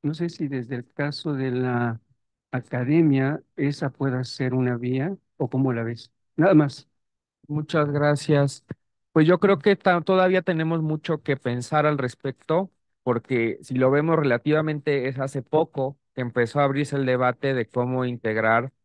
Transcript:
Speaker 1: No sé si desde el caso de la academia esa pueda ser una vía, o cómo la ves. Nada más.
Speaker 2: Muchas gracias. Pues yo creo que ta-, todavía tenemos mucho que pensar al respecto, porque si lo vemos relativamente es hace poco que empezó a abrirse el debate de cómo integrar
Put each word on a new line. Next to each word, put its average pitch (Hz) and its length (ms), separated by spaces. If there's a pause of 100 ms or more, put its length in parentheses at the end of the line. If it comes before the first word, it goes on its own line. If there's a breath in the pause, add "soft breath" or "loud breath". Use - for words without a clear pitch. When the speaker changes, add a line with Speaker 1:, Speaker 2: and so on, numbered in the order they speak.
Speaker 1:
No 151 100
sé 170 160
si 165 200
desde 127 260
el 120 180
caso 147 400
de 131 180
la 123 500 (500)
academia 135 920 (140)
esa 143 360
pueda 127 340
ser 127 280
una 123 240
vía, 131 380 (220)
o 135 120
cómo 131 240
la 117 100
ves. 117 280 (240)
Nada 160 180
más. 147 360 (640)
Speaker 2:
Muchas 151 400
gracias. 143 760 (460)
Pues 156 160
yo 175 120
creo 196 200
que 202 160
ta-, 175 260
todavía 185 400
tenemos 165 400
mucho 156 400
que 143 140
pensar 127 500
al 151 120
respecto, 143 760 (320)
porque 117 580
si - 140
lo 131 160
vemos 156 260
relativamente 147 920
es 131 100
hace 135 220
poco 139 560 (180)
que 127 60
empezó 120 400
a - 20
abrirse 139 320
el 139 100
debate 127 480
de 120 140
cómo 127 380
integrar 113 680 (140)